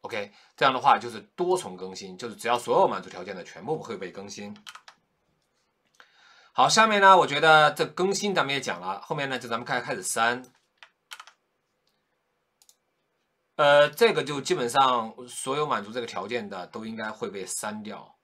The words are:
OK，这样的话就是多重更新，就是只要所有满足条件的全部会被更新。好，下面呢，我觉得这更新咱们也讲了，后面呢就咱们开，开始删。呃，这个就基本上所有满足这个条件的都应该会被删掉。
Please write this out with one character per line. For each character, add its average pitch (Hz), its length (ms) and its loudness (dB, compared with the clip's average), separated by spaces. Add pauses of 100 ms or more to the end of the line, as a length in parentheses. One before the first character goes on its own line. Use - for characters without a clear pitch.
OK， 104 320 -10 (240)
这 147 80 0
样 131 80 4
的 127 80 -4
话 123 180 4
就 117 100 -10
是 107 120 -14
多 180 360 -2
重 92 200 -10
更 92 180 -14
新， 92 220 -16
就 123 100 -14
是 107 80 -14
只 117 140 -6
要 120 80 2
所 123 240 0
有 185 60 4
满 101 140 -6
足 92 80 -20
条 92 140 -14
件 95 100 -12
的 90 100 -12
全 82 200 -20
部 151 180 -8
会 113 140 -12
被 90 160 -12
更 98 160 -16
新。 104 260 -16 (2000)
好， 131 160 2
下 214 200 4
面 214 120 2
呢， 196 160 10
我 165 100 6
觉 139 140 2
得 156 320 10
这 147 140 -2
更 190 280 -2
新 196 220 -2
咱 160 80 4
们 139 100 -2
也 139 60 -2
讲 90 220 -6
了， 95 200 -8
后 - 140 -8
面 139 140 -4
呢 131 100 -6
就 120 80 -12
咱 113 80 -4
们 120 80 -6
开， 123 160 -4
开 123 160 -6
始 95 80 -10
删。 120 400 -2 (3250)
呃， 147 340 6
这 226 200 2
个 151 120 -2
就 139 180 -6
基 175 140 -2
本 127 120 -4
上 123 460 0 (140)
所 131 280 -8
有 151 120 -2
满 113 160 -4
足 104 80 -16
这 120 100 -8
个 117 60 -10
条 98 200 -10
件 113 220 -8
的 92 160 -12
都 110 180 -16
应 110 120 -12
该 107 160 -8
会 104 180 -10
被 - 160 -12
删 214 380 -10
掉。 - 400 -16